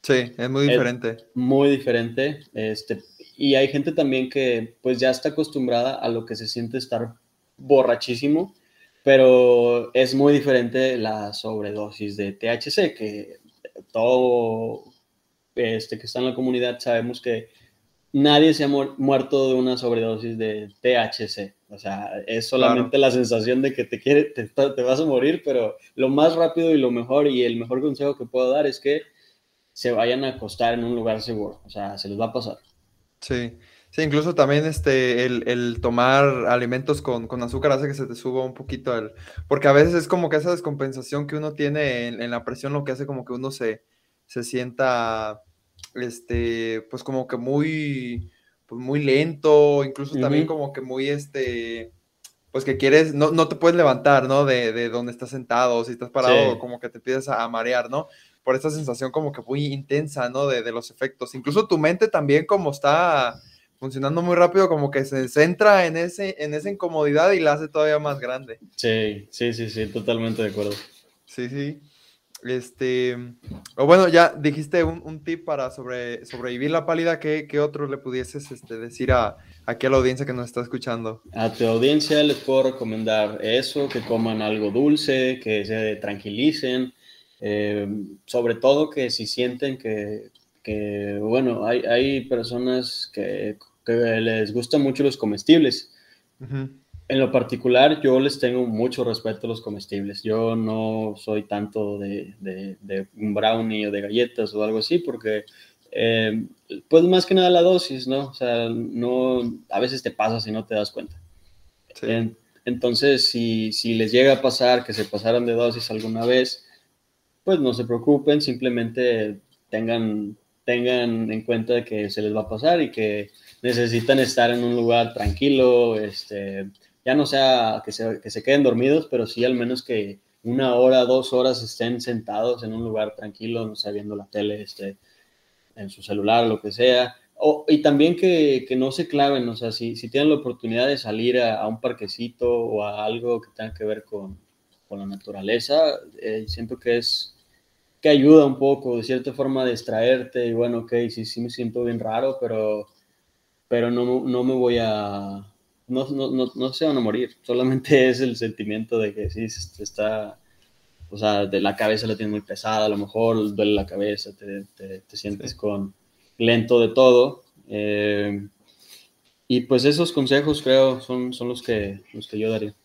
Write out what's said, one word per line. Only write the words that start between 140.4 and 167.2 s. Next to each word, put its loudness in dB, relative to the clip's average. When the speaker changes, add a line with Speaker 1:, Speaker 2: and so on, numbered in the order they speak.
Speaker 2:
de 0
salir 0
a, 0
a -4
un -6
parquecito -6
o -2
a -6
algo -4
que -18
tenga -12
que -8
ver -6
con, -14
con -12
la -10
naturaleza, -2
eh, -6
siento -10
que 0
es, -4
que 4
ayuda 10
un -2
poco, 2
de -4
cierta -4
forma, -2
a 0
distraerte, 0
y -2
bueno, 0
ok, -8
sí, -10
sí -10
me -6
siento -6
bien -2
raro, -2
pero, -2
pero 0
no, 0
no 0
me 2
voy 2
a, -4
no, -2
no, -4
no, 0
no -4
se -2
van 2
a 0
morir, -2
solamente 4
<laughs> 6
es 0
el -2
sentimiento -4
de -2
que -6
sí, -8
se, -16
está, -6
o -14
sea, 0
de 0
la 0
cabeza 0
la -2
tienes -6
muy -4
pesada, -4
a 2
lo -2
mejor 0
duele 2
la 0
cabeza, -6
te, -14
te, -16
te -20
sientes -10
Speaker 1:
Sí. -16
Speaker 2:
con, -6
lento 4
de 4
todo, 6